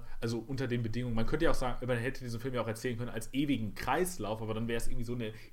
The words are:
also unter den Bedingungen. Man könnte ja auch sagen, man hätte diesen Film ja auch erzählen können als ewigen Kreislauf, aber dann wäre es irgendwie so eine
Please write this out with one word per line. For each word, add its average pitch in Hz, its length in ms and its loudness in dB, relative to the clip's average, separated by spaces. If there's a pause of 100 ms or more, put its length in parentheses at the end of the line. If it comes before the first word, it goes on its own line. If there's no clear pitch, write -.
(220)
also 117 180 0
unter 127 280 -2
den 120 160 0
Bedingungen. 120 320 -2
Man 220 100 6
könnte 147 200 4
ja 113 60 8
auch 110 40 8
sagen, 123 300 2
man 123 120 2
hätte 127 260 -2
diesen 117 160 -4
Film 131 140 -4
ja 120 80 0
auch 107 60 0
erzählen 113 300 -2
können 120 120 -4
als - 240 -6
ewigen 127 420 0
Kreislauf, 123 640 -2
aber 107 120 -4
dann 113 140 -2
wäre 117 100 0
es 110 100 4
irgendwie 120 180 4
so 120 100 -4
eine 110 180 -4 (200)